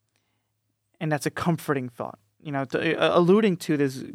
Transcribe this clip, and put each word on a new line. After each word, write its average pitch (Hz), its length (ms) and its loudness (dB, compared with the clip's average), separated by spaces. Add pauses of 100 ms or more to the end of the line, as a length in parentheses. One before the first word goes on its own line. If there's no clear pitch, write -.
(1000)
And 156 120 -2
that's 147 140 -2
a 151 60 0
comforting 143 580 -2
thought, - 300 -10 (200)
you 151 120 -12
know, 135 140 -2
to, 151 320 0
uh, 160 200 2
alluding 180 400 4
to 156 200 -2
this 131 260 -2 (120)